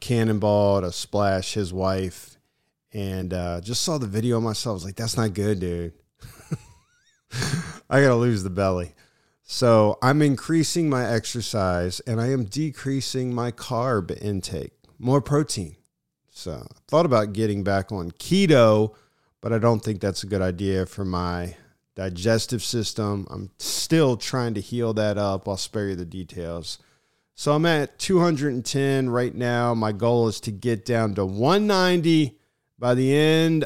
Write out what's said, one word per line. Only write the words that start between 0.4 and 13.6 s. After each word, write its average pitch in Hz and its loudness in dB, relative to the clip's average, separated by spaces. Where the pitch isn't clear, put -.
to 90 -4
splash 98 -2
his 92 -4
wife, 92 -4
and, 95 -6
uh, 87 -4
just 117 -6
saw 160 -2
the 127 -4
video 110 0
of 113 -2
myself. 110 -4
I - -4
was 85 -8
like, 95 -12
"That's 113 -6
not 110 0
good, 101 0
dude." 85 -6
<laughs> - -6
I 139 4
gotta 127 6
lose 117 2
the 95 -4
belly. 90 -2
So 110 4
I'm 143 4
increasing 160 0
my 127 0
exercise, 92 -2
and 113 -2
I 120 -2
am 131 -2
decreasing 131 -4
my 120 -4
carb 113 -2